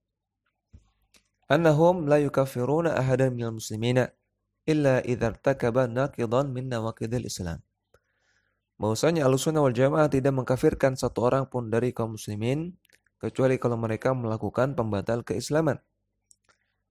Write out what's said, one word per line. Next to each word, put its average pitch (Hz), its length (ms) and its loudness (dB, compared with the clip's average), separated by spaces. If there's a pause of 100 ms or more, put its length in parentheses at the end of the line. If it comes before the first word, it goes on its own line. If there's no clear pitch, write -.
(1500)
annahum 160 640 4
la 147 80 6
yukafiruna 139 800 0
ahadan 131 320 2
minal 117 240 -6
muslimina 113 560 0 (560)
illa 143 320 4
idza 117 320 -2
irtakaba 127 560 0
naqidan 127 640 -2
min 127 160 -8
nawaqidil 113 560 -4
Islam. 85 400 -8 (1120)
Bahwasanya 139 480 0
ahli 131 160 4
sunnah 156 240 0
wal 127 120 2
jamaah 143 360 2
tidak 135 240 2
mengkafirkan 131 640 0
satu 117 240 -2
orang 127 240 2
pun 120 240 -6
dari 117 240 0
kaum 110 240 -6
muslimin 131 560 -4 (420)
kecuali 131 400 0
kalau 120 200 -2
mereka 113 360 -2
melakukan 117 640 -2
pembatal 113 480 -2
keislaman. 143 560 -2 (1080)